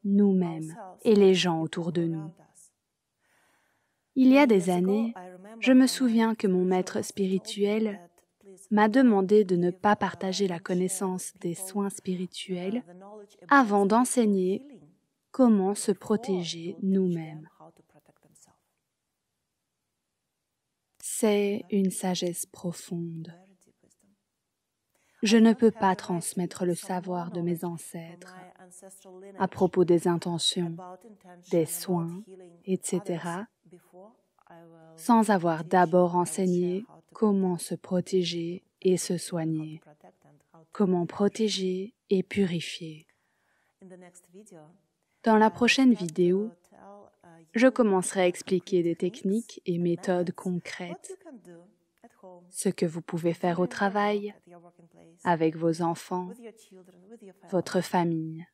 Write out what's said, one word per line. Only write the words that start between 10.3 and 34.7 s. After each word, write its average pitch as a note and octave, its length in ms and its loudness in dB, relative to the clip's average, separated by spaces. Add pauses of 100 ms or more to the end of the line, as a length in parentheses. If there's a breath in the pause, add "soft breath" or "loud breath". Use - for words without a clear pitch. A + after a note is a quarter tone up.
la E3+ 100 -6
connaissance F#3 840 -4
des E3+ 140 -6
soins G3+ 360 -6
spirituels F#3 920 -8 (680)
avant G#3 360 4
d'enseigner G#3+ 840 2 (680)
comment G#3 420 4
se - 180 -4
protéger F3+ 920 -4
nous-mêmes. E3+ 680 -2 (3500)
C'est G#3 720 -2
une G3 200 2
sagesse F3+ 560 -6
profonde. E3+ 880 -12 (1900)
Je A3+ 140 4
ne A3+ 160 8
peux A3 180 4
pas G3 260 0
transmettre F3 680 -6
le F3 100 0
savoir F3 560 -8
de F3 100 -8
mes E3+ 240 -4
ancêtres F3 720 -14 (1000)
à F#3+ 100 -2
propos F#3 360 0
des F3 240 2
intentions, E3+ 680 -4 (720)
des E3+ 160 2
soins, F3 560 -6 (420)
et F#3 180 -4
cetera, F3 640 -6 (1500)